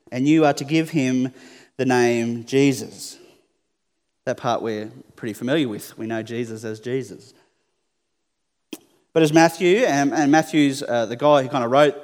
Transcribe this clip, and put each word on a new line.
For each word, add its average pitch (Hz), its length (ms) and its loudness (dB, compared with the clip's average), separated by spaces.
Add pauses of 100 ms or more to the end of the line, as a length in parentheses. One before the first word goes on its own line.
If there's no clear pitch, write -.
(100)
and 127 160 -2
you 156 180 4
are 143 100 4
to 143 100 -8
give 160 260 -2
him 127 420 -2 (440)
the 127 80 -2
name 120 600 0
Jesus." - 720 -2 (1080)
That 127 120 -6
part 120 240 -4
we're 107 300 -6 (240)
pretty 110 200 -10
familiar 131 340 -2
with. 107 280 -12
We 113 120 -10
know 113 160 -6
Jesus 113 400 -10
as 110 160 -10
Jesus. 123 520 -10 (1800)
But 165 100 4
as 151 100 4
Matthew, 175 520 4
and, 143 280 0
and 143 200 2
Matthew's, 147 500 2
uh, 117 240 -2
the 117 80 -8
guy 143 300 4
who 127 40 -8
kind 135 140 -2
of 117 80 -2
wrote, 143 340 4